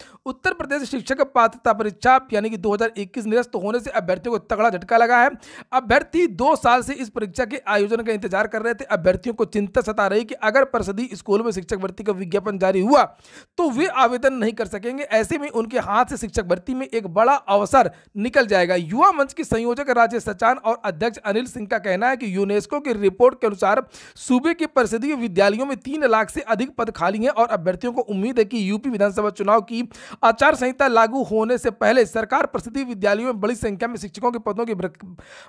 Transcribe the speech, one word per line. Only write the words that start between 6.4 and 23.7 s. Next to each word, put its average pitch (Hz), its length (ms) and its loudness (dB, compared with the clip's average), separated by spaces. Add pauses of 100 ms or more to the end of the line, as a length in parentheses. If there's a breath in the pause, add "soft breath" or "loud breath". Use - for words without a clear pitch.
साल 247 260 2
से 233 120 -6
इस 254 160 -8
परीक्षा 214 360 -4
के 233 220 -8
आयोजन 208 340 0
का 226 120 -2
इंतजार 202 340 -2
कर 214 140 -6
रहे 233 120 -2
थे। 226 100 -8
अभ्यर्थियों 185 520 0
को 226 100 0
चिंता 208 360 -2
सता 208 260 0
रही 208 160 0
कि 226 120 -10
अगर 226 280 2
परिषदीय 220 460 -4 (140)
स्कूल 214 200 2
में 233 80 0
शिक्षक 185 260 -6
भर्ती 190 260 -8
का 202 100 -2
विज्ञापन 196 440 -4
जारी 190 240 2
हुआ 247 220 6 (540 loud breath)
तो 339 120 2
वे 262 160 0
आवेदन 262 480 2
नहीं 226 200 -2
कर 220 120 -4
सकेंगे। 233 380 -8
ऐसे 214 340 0
में 285 120 -6
उनके 220 300 -2
हाथ 214 260 2
से - 120 -10
शिक्षक 220 260 -6
भर्ती 180 300 -2
में 262 140 -6
एक 220 200 -4
बड़ा 220 260 4
अवसर 202 580 2 (260 loud breath)
निकल 247 300 2
जाएगा। 185 280 2
युवा 180 360 4
मंच 277 220 0
के 320 100 -6
संयोजक 240 460 -2
राजेश 233 340 2
सचान 226 340 0
और 226 280 -2
अध्यक्ष 208 320 -4
अनिल 214 280 -2
सिंह 226 220 -10
का 226 100 -2
कहना 196 320 0
है 262 80 0
कि 214 180 -6
यूनेस्को 202 440 -2
की 285 140 -4
रिपोर्ट 208 480 2
के 240 60 0
अनुसार 208 400 0 (280 loud breath)